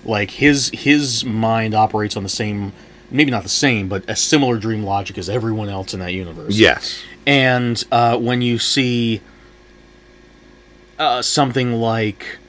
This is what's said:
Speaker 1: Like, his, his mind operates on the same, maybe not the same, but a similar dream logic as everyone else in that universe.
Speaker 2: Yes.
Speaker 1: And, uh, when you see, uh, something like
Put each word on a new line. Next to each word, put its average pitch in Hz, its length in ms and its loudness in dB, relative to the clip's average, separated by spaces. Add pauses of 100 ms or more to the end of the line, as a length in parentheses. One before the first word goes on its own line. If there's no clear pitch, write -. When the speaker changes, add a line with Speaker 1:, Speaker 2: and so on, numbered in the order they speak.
Speaker 1:
Like, 104 280 -2
his, 143 400 2
his 139 520 0
mind 110 500 0
operates 107 420 2
on 101 60 -4
the 98 60 -6
same, 104 440 -4 (380)
maybe 135 220 2
not 104 100 -2
the - 60 -10
same, 110 400 0
but 95 200 -4
a 110 60 -4
similar 131 440 2
dream 107 260 -2
logic 98 340 -4
as 87 100 -6
everyone 107 420 -2
else 95 240 -8
in 95 60 -6
that 90 120 -6
universe. 87 440 -4
Speaker 2:
Yes. - 460 4 (240)
Speaker 1:
And, 127 640 2
uh, 120 280 4
when 123 220 0
you 120 180 0
see, 120 640 0 (1800)
uh, 127 240 0
something 127 520 0
like 113 640 -2 (100)